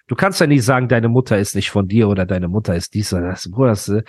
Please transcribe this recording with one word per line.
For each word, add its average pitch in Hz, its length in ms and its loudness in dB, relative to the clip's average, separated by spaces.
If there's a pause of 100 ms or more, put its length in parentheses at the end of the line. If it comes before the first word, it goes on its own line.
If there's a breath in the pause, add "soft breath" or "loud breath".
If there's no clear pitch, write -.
Du 123 80 -4
kannst 185 260 0
ja 170 60 2
nicht 143 160 4
sagen, 127 240 2
„Deine 117 200 2
Mutter 117 300 2
ist 101 160 -2
nicht 101 160 -2
von 98 180 0
dir“ 104 220 2
oder 95 160 0
„Deine 90 220 -2
Mutter 98 280 -2
ist - 200 -6
dies 104 180 -4
oder 87 140 -2
das“. 90 240 -10
Bruder, 123 180 2
das, 104 200 -2
äh, 104 200 0